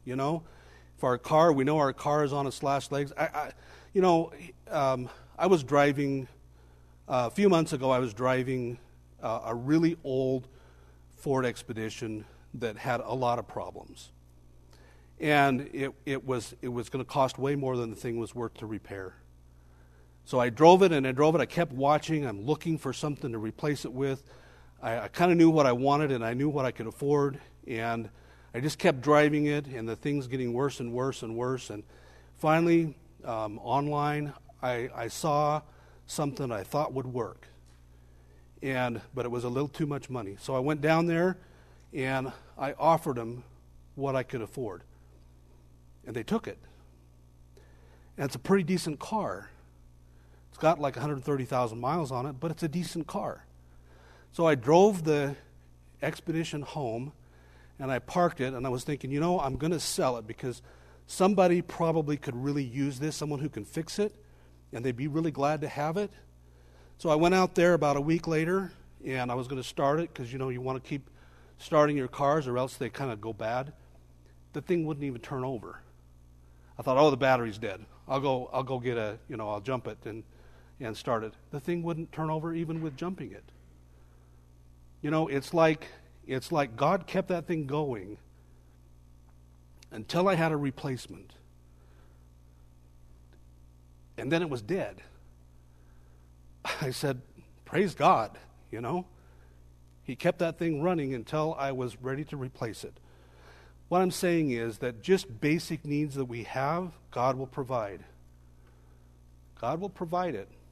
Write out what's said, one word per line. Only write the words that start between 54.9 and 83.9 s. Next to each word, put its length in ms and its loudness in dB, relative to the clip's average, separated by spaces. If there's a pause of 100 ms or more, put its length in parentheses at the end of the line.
the 320 0 (680)
Expedition 600 -4
home, 480 -6 (680)
and 120 -4
I 80 0
parked 420 0
it, 120 -4
and 120 -6
I 40 -2
was 140 -4
thinking, 280 -6
you 80 0
know, 200 2
I'm 160 -2
gonna 240 -2
sell 380 0
it 100 -12
because 340 -8 (460)
somebody 540 4
probably 560 0
could 180 -8
really 280 -2
use 360 -4
this, 160 -4
someone 240 -4
who 100 -4
can 160 -10
fix 320 -8
it, 180 0 (580)
and 100 -6
they'd 140 -2
be 100 -4
really 240 -2
glad 300 0
to 60 -4
have 300 -2
it. 140 -2 (840)
So 120 0
I 60 6
went 180 6
out 220 4
there 180 8
about 220 4
a 60 0
week 260 0
later, 460 0 (320)
and 260 -2
I 40 -2
was 120 -4
gonna 160 -6
start 380 0
it 120 -6
'cause, 180 -10
you 60 -8
know, 120 -4
you 120 -6
wanna 200 -4
keep 280 -8 (480)
starting 400 4
your 120 -2
cars 380 2
or 100 -2
else 180 -2
they 140 -4
kinda 260 -6
go 180 -8
bad. 400 -6 (800)
The 80 -8
thing 240 -2
wouldn't 200 -6
even 160 -8
turn 220 -6
over. 380 -8 (960)
I 40 -10
thought, 160 2
"Oh, 140 8
the 60 2
battery's 400 2
dead. 280 -6 (220)
I'll 140 -2
go, 320 -2
I'll 100 -2
go 160 -4
get 180 -2
a, 300 -4
you 100 -10
know, 120 -6
I'll 120 -4
jump 260 -6
it 180 -12
and, 180 -12 (560)
and 160 -8
start 280 -2
it." 100 -8 (180)
The 80 -8
thing 240 -4
wouldn't 280 -6
turn 180 -4
over 240 -4
even 280 -6
with 140 -8
jumping 360 -8
it. 200 -20 (1500)